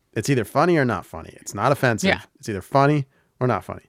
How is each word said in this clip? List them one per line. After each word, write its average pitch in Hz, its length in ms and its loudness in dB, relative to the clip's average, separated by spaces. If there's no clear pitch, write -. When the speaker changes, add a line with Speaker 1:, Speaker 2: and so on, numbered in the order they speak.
Speaker 1:
It's 110 140 -2
either 120 160 2
funny 165 320 2
or 139 80 2
not 104 200 -2
funny. 82 360 -16
It's - 120 -14
not 110 180 0
offensive. 127 360 0
Speaker 2:
Yeah. - 140 0
Speaker 1:
It's - 100 -14
either 98 120 -6
funny 139 440 2
or 127 80 0
not 104 180 0
funny. - 240 -12